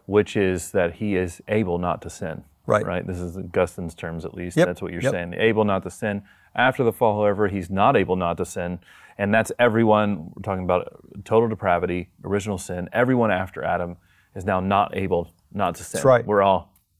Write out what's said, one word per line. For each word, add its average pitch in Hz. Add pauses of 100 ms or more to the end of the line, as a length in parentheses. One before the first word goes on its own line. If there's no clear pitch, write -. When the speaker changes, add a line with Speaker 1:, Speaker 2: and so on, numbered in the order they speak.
Speaker 1:
which 101
is 92
that 87
he 104
is 90
able 95
not 87
to -
sin. - (220)
Speaker 2:
Right. 104
Speaker 1:
Right? 90
This 90
is 87
Augustine's 90
terms, 82
at -
least. 90
Speaker 2:
Yep. 175
Speaker 1:
That's -
what 87
you're 85
Speaker 2:
Yep. 127
Speaker 1:
saying. 87
Able 110
not 95
to 90
sin. 101 (320)
After 127
the 113
fall, 107
however, 104
he's 92
not 107
able 92
not 85
to 90
sin. 90 (400)
And 101
that's 110
everyone, 107
we're 98
talking 95
about 90 (200)
total 113
depravity, 90 (140)
original 98
sin. 90
Everyone 120
after 92
Adam 87 (400)
is 95
now 95
not 98
able 87 (200)
not 92
to -
sin. -
Speaker 2:
That's -
right. 123
Speaker 1:
We're 101
all, 95 (300)